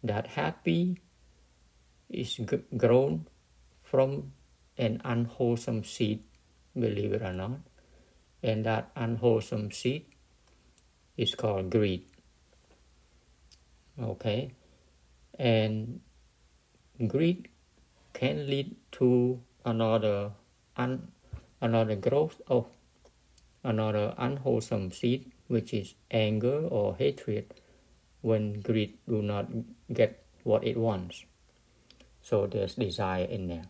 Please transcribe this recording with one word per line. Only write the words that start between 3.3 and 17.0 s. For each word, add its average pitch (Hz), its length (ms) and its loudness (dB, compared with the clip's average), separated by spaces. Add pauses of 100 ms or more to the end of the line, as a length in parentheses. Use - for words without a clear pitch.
from 139 500 2 (460)
an 117 260 0
unwholesome 117 800 0
seed, 107 380 -2 (520)
believe 104 380 0
it 104 100 -2
or 92 100 -4
not. 101 280 -6 (840)
And 110 220 0
that 110 320 -2
unwholesome 113 760 0
seed 139 360 -4 (1080)
is 107 180 -2
called 95 360 -2
greed. 98 360 2 (1900)
Okay? 110 520 -2 (840)
And 110 600 0 (1080)